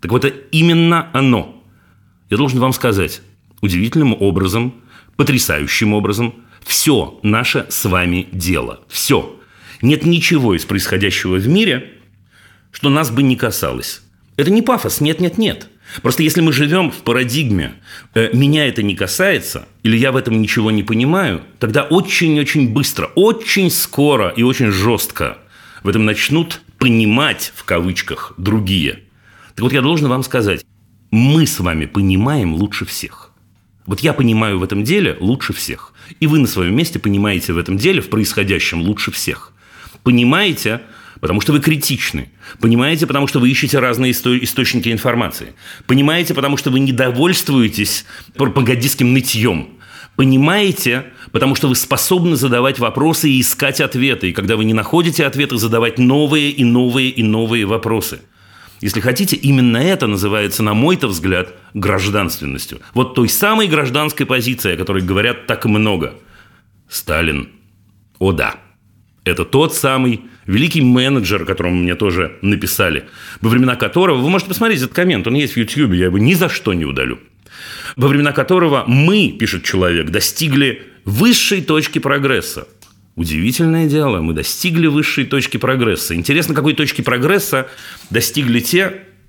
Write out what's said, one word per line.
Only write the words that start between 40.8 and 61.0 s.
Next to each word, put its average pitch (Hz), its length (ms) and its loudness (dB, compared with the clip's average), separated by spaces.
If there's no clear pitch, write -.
потому 90 220 0
что 151 100 0
вы 143 80 4
критичны. 139 680 -2
Понимаете, 135 460 2
потому 139 200 0
что 139 140 0
вы 123 100 4
ищете 135 300 0
разные 127 320 0
исто-, 123 300 0
источники 123 460 -2
информации. 113 640 -4
Понимаете, 156 460 2
потому 139 240 0
что 139 140 -2
вы 127 100 2
не 135 120 0
довольствуетесь 123 1120 0
пропагандистским 123 760 0
нытьём. 110 560 0
Понимаете, 135 880 2
потому 131 220 0
что 143 140 0
вы 127 60 2
способны 170 600 0
задавать 123 420 0
вопросы 139 500 0
и 131 120 4
искать 135 420 -2
ответы. 123 480 0
И - 20 -6
когда 98 240 0
вы 107 80 0
не 110 100 2
находите 156 520 2
ответы, 139 320 -2
задавать 113 400 0
новые 143 520 4
и 139 140 0
новые 123 460 2
и 117 120 -4
новые 110 440 0
вопросы. 113 540 -4
Если 101 180 -4
хотите, 127 360 0
именно 127 400 4
это 147 300 0
называется, 104 560 -2
на 107 100 2
мой-то 139 340 2